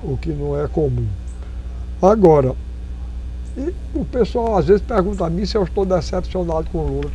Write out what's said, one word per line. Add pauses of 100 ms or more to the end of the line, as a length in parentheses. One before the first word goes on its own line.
o
que
não
é
comum. (920)
Agora, (1040)
e (220)
o
pessoal
às
vezes
pergunta
a
mim
se
eu
estou
decepcionado
com
o
Lula.